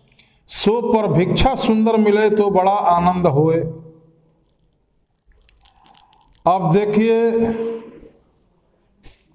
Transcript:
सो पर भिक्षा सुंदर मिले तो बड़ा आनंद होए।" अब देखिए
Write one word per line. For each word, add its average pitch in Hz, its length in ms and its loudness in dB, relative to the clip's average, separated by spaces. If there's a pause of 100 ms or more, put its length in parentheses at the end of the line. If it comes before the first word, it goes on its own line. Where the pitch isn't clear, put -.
(480)
सो 226 440 -2
पर 220 140 0
भिक्षा 185 480 0
सुंदर 220 420 0
मिले 214 340 2
तो 208 200 2
बड़ा 185 220 2
आनंद 180 540 0
होए।" 160 340 0 (2750)
अब 175 260 0
देखिए 220 580 0 (2000)